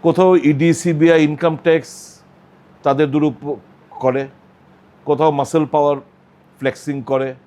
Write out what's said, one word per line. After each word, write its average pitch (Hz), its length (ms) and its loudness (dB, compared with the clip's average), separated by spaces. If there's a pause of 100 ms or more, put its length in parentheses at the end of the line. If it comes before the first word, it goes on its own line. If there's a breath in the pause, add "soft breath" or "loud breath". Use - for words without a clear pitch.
কোথাও 180 340 4
ইডি, 151 380 2
সিবিআই, 160 500 2
ইনকাম 151 340 -2
ট্যাক্স - 600 -4 (640)
তাদের 139 280 0
দুরূপ 143 460 -4 (320)
করে, 131 380 -4 (760)
কোথাও 147 260 2
মাসল 147 340 -2
পাওয়ার 143 320 0 (600)
ফ্লেক্সিং 135 440 -6
করে। 131 340 -4 (120)